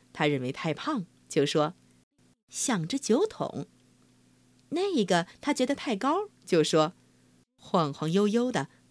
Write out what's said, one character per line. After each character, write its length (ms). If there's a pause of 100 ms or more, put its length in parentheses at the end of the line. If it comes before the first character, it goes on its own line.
(120)
她 140
认 160
为 100
太 220
胖， 320 (240)
就 160
说 300 (760)
：“像 380
只 100
酒 300
桶。” 400 (1000)
那 220
一 140
个 220 (120)
她 140
觉 100
得 120
太 200
高， 340 (140)
就 200
说 320 (680)
：“晃 320
晃 180
悠 160
悠 240
的， 180 (220)